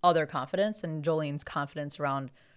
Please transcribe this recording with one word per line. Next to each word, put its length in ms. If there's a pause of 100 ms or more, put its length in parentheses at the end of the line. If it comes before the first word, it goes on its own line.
other 220
confidence, 580
and 180
Jolene's 400
confidence 560
around 320 (260)